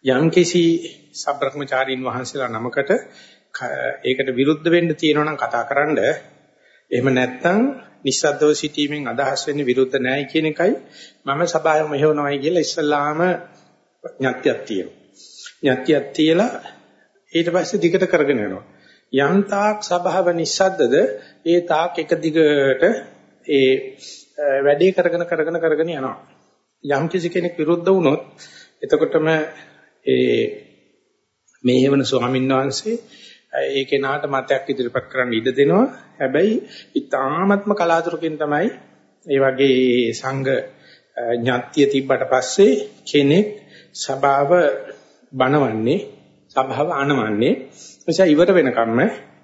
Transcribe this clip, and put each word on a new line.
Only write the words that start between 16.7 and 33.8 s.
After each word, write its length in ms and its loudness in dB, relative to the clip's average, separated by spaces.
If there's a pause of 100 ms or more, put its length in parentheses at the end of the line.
ඊට 180 0
පස්සේ 300 -2
දිගට 260 2
කරගෙන 320 2
යනවා. 260 -6 (480)
යම් 300 2
තාක් 380 0
සභාව 500 0
නිස්සද්දද 640 0 (480)
ඒ 200 2
තාක් 360 -2
එක 160 -4
දිගට 680 2 (640)
ඒ, 140 2 (720)
අ, 100 -6 (160)
වැඩේ 320 4
කරගෙන, 320 0
කරගෙන, 340 -4
කරගෙන 320 0
යනවා. 260 -8 (680)
යම් 220 -2
කිසි 220 -4
කෙනෙක් 280 -2
විරුද්ධ 320 0
වුණොත් 340 2 (560)
එතකොටම 500 0 (800)
ඒ 360 2 (1200)
මේ 140 4
හේවන 240 2
ස්වාමීන් 460 -2
වහන්සේ 480 -2 (580)
ඒ 300 -2